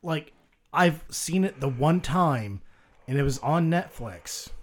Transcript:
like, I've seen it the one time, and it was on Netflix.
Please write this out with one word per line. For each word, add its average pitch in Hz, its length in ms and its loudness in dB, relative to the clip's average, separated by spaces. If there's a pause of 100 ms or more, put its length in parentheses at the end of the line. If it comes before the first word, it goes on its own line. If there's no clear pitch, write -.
like, 160 300 -4 (400)
I've 170 360 4
seen 185 360 0
it 185 160 -4
the 139 80 0
one 143 320 4
time, 131 640 0 (440)
and 131 100 -2
it 143 60 4
was 135 160 0
on 160 320 2
Netflix. - 800 -4 (140)